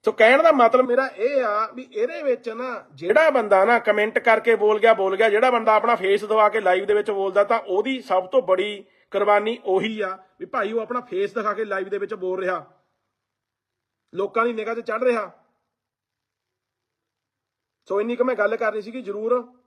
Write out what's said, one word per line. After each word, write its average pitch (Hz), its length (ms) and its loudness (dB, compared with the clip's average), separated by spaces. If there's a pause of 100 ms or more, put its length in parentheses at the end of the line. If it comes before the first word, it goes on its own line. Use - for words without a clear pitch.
ਸੋ 214 60 2
ਕਹਿਣ 247 320 4
ਦਾ 330 80 6
ਮਤਲਬ 254 340 4
ਮੇਰਾ 254 220 0
ਇਹ 262 360 -2
ਆ 220 300 -2
ਵੀ 254 180 -16
ਇਹਦੇ 311 320 -6
ਵਿੱਚ 247 260 -4
ਨਾ 233 440 -12
ਜਿਹੜਾ 180 360 2
ਬੰਦਾ 208 360 2
ਨਾ 233 140 4
ਕੁਮੈਂਟ 214 400 0
ਕਰਕੇ 226 360 2
ਬੋਲ 214 240 2
ਗਿਆ, 220 140 6
ਬੋਲ 190 220 0
ਗਿਆ, 220 140 4
ਜਿਹੜਾ 226 220 4
ਬੰਦਾ 226 240 2
ਆਪਣਾ 226 200 2
ਫੇਸ 196 300 0
ਦਿਖਾ 214 240 4
ਕੇ 220 100 -2
ਲਾਈਵ 190 260 0
ਦੇ 202 80 0
ਵਿੱਚ 208 180 0
ਬੋਲਦਾ 196 320 0
ਤਾਂ 226 160 0
ਉਹਦੀ 214 420 -4
ਸਭ - 260 -2
ਤੋਂ 180 140 2
ਬੜੀ 185 440 -2 (260)
ਕੁਰਬਾਨੀ 208 540 2
ਉਹੀ 214 360 -2
ਆ 190 160 -6 (220)
ਵੀ 185 60 -12
ਭਾਈ 214 260 -6
ਉਹ 226 100 -4
ਆਪਣਾ 240 200 -6
ਫੇਸ 196 320 -6
ਦਿਖਾ 214 200 -4
ਕੇ 220 120 -6
ਲਾਈਵ 190 240 -8
ਦੇ 202 80 -6
ਵਿੱਚ 196 160 -8
ਬੋਲ 185 260 -6
ਰਿਹਾ, 180 260 -6 (1500)
ਲੋਕਾਂ 202 320 -2
ਦੀ 240 80 -2
ਨਿਗਾਹ 220 220 -6
'ਚ 233 40 -8
ਚੜ੍ਹ 233 240 -6
ਰਿਹਾ। 226 280 -2 (2500)
ਸੋ 196 140 -2
ਇੰਨੀ 233 140 -4
ਕੁ 247 80 -2
ਮੈਂ 254 120 -2
ਗੱਲ 208 200 0
ਕਰਨੀ 214 260 -4
ਸੀਗੀ 226 200 -14
ਜ਼ਰੂਰ। 220 420 -4 (240)